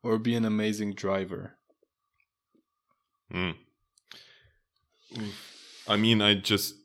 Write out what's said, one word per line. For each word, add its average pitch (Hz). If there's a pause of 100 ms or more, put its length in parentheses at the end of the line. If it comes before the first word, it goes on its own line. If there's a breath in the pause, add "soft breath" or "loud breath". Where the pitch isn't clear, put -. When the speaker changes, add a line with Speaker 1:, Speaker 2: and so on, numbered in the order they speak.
Speaker 1:
or 110
be 117
an 113
amazing 107
driver? 95 (1700)
Speaker 2:
Mm. 90 (2250 loud breath)
I 104
mean, 110
I 104
just 101 (100)